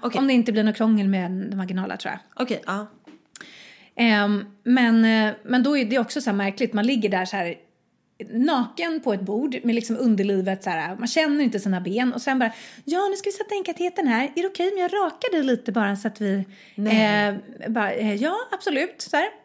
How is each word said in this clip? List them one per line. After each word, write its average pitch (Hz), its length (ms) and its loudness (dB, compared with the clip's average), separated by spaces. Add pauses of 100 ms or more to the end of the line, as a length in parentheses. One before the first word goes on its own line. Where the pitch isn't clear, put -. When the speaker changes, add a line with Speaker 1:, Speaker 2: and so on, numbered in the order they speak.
Speaker 1:
okej. 240 180 -4
Speaker 2:
Om 269 80 2
det 269 60 4
inte 233 180 4
blir 214 120 2
något 214 120 2
krångel 214 320 4
med 185 240 0
den 190 260 -6
vaginala, 185 400 -4
tror - 140 -8
jag. - 320 -8
Speaker 1:
Okej, 247 220 -4
ja. 208 220 -6 (1080)
Speaker 2:
Ehm, 208 500 2 (180)
men, 233 420 6
eh, 220 280 4 (100)
men 247 200 2
då 294 140 4
är 254 80 2
det 240 140 0
också 233 220 -2
så 240 80 -2
här 196 80 2
märkligt. 202 360 -2
Man 208 140 0
ligger 220 220 0
där 185 160 0
så 202 100 -8
här 170 200 -4 (760)
naken 302 680 0
på 233 140 0
ett 190 80 -2
bord 233 420 -2
med 233 120 2
liksom 226 240 -2
underlivet 196 640 2
så 190 60 -4
här. 170 260 -4
Man 240 120 -6
känner 294 360 2
inte 214 160 0
sina 190 220 0
ben. 233 320 0
Och 240 80 -6
sen 269 180 0
bara, 226 120 2 (340)
"Ja, 359 240 0
nu 392 60 -2
ska 392 140 -6
vi 392 40 -4
sätta 415 220 -6
in 381 80 -4
katetern 349 440 -2
här. 233 160 2 (120)
Är 339 60 -2
det 381 60 0
okej 381 240 -2
om 403 60 -4
jag 359 160 0
rakar 403 380 -2
dig 320 120 2
lite 254 280 0
bara 202 240 0
så 202 120 -6
att 202 140 -8
vi," 196 240 0 (300)
Speaker 1:
Nej. 208 520 4
Speaker 2:
eh, - 440 -8
bara, 214 220 0
eh, 214 220 0
"Ja, 302 200 -2 (160)
absolut." 359 500 -4
Så - 160 -2
här. 330 80 2 (200)